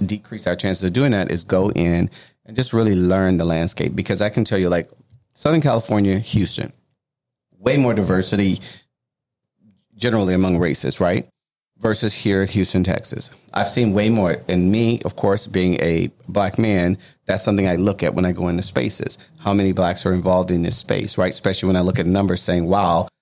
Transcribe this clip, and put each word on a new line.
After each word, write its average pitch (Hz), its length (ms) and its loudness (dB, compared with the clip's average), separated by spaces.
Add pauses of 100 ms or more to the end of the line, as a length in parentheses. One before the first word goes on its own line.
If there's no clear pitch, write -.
decrease 101 440 -6
our 87 80 0
chances 92 280 -4
of 90 100 0
doing 135 180 2
that 95 180 0
is 85 140 -4
go 95 300 0
in 87 360 0 (380)
and 113 80 -12
just 127 180 -4
really 113 220 2
learn 92 420 2
the 82 80 0
landscape. 82 500 -2
Because 95 240 -4
I 104 100 0
can 110 140 -2
tell 101 140 -2
you, 92 100 0
like, 87 220 -2 (460)
Southern 156 260 0
California, 110 560 2
Houston, - 560 -2 (840)
way 123 180 2
more 123 160 4
diversity 95 680 0 (1400)
generally 104 380 2
among 92 260 2
races, 73 400 -2
right? 90 280 0 (520)
Versus 107 340 -2
here 98 280 0
at 95 80 0
Houston, 95 340 0
Texas. - 460 -4 (240)
I've 101 140 -2
seen 117 260 0
way 104 160 2
more. 98 280 2 (100)
And 90 240 2
me, 117 340 2
of - 100 -6
course, 98 300 0
being 92 300 0
a 82 340 0 (180)
black 95 300 -2
man, 101 400 2 (280)
that's 92 180 -2
something 101 240 2
I 90 80 0
look 95 260 0
at - 140 0
when 92 100 0
I 90 60 0
go 90 160 -2
into 87 160 -2
spaces. - 540 -4 (220)
How 101 140 -2
many 98 200 2
blacks 90 320 -2
are 92 80 2
involved 90 360 2
in 87 140 0
this 85 140 -2
space, 104 400 -4
right? 92 140 0
Especially - 360 -2
when 95 80 4
I 90 60 2
look 92 180 0
at 85 80 0
numbers 92 340 0
saying, 87 240 -2
"Wow, 90 420 2 (140)